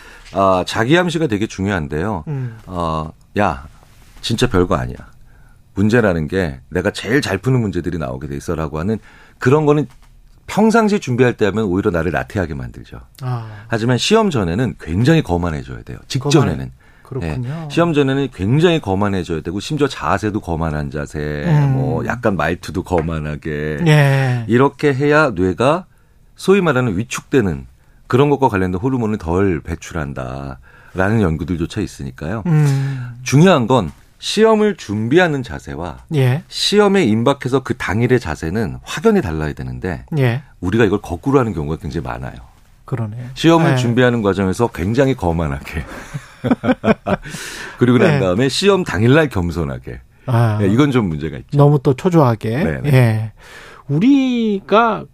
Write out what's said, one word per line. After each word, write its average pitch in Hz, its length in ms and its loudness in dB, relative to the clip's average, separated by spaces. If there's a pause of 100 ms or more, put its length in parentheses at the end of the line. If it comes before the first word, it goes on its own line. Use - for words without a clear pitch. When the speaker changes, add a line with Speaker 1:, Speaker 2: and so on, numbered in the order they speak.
(320)
Speaker 1:
아, 92 340 2
자기 117 300 0
암시가 160 300 0
되게 104 200 -2
중요한데요. 87 800 -4
Speaker 2:
음. 127 280 -6 (100)
Speaker 1:
어, 80 440 -4 (280)
야, 92 280 -2 (560)
진짜 - 260 -2
별거 90 280 2
아니야. 62 200 -6 (800)
문제라는 98 540 2
게 78 320 -4 (100)
내가 87 200 -2
제일 120 300 -2
잘 95 180 -4
푸는 131 220 0
문제들이 87 380 -4
나오게 65 300 -8
돼 69 80 -8
있어라고 78 420 -6
하는 101 200 -2 (400)
그런 151 280 2
거는 147 200 2 (600)
평상시에 214 520 2
준비할 123 380 2
때 - 80 0
하면 104 200 0
오히려 98 260 0
나를 85 200 0
나태하게 76 440 -4
만들죠. 60 460 -14 (200)
Speaker 2:
아. 113 480 -10
Speaker 1:
하지만 117 300 0
시험 214 320 2
전에는 104 500 -2
굉장히 123 420 2
거만해져야 73 600 -4
돼요. 60 160 -14 (100)
직전에는. 127 480 2
Speaker 2:
거만해. 65 140 -10 (320)
그렇군요. 101 460 -8 (160)
Speaker 1:
예. 151 60 -12
시험 165 240 2
전에는 139 400 2
굉장히 156 460 2
거만해져야 95 600 -2
되고 87 200 -6
심지어 143 280 -2
자세도 98 520 -2
거만한 78 500 -4
자세, 71 280 -8 (280)
Speaker 2:
음. 147 280 4
Speaker 1:
뭐 147 320 -2
약간 110 300 -2
말투도 82 460 -2
거만하게 78 1040 -4
Speaker 2:
예. 135 600 2
Speaker 1:
이렇게 143 460 2
해야 147 380 2
뇌가 107 560 0 (500)
소위 196 240 4
말하는 127 380 0
위축되는 95 680 -2 (420)
그런 139 200 4
것과 135 200 2
관련된 92 300 0
호르몬을 113 380 -2
덜 90 440 0
배출한다라는 71 1600 -4
연구들조차 80 580 -2
있으니까요. 78 640 -8
Speaker 2:
음. 135 760 0
Speaker 1:
중요한 143 440 6
건 104 240 2 (280)
시험을 214 580 2
준비하는 135 640 0
자세와 80 560 -10 (160)
Speaker 2:
예. 135 340 2
Speaker 1:
시험에 196 560 2
임박해서 123 580 0
그 - 160 -4
당일의 120 420 2
자세는 80 600 -6
확연히 196 400 0
달라야 78 320 -4
되는데 67 500 -8 (140)
Speaker 2:
예. 127 240 0 (180)
Speaker 1:
우리가 110 240 2
이걸 98 160 2
거꾸로 131 380 0
하는 113 160 0
경우가 78 220 -4
굉장히 76 300 -6
많아요. 62 280 -10 (500)
Speaker 2:
그러네. 117 500 -8
Speaker 1:
시험을 165 380 4
Speaker 2:
예. 131 40 2
Speaker 1:
준비하는 120 460 2
과정에서 98 460 0
굉장히 117 460 0
거만하게 80 720 -4 (540)
<laughs> - 1400 -4
그리고 123 200 4
난 147 160 4
Speaker 2:
예. 139 60 2
Speaker 1:
다음에 95 280 2
시험 190 360 2
당일날 131 440 2
겸손하게. 76 720 -6 (260)
Speaker 2:
아. 117 360 2
Speaker 1:
예, 101 60 2
이건 139 220 4
좀 117 180 2
문제가 78 300 -6
있죠. 135 180 -6
Speaker 2:
너무 143 260 6
또 139 120 2
초조하게. 135 560 2 (140)
Speaker 1:
네네. 123 280 -4
Speaker 2:
예. 110 400 4 (560)
우리가 220 1300 2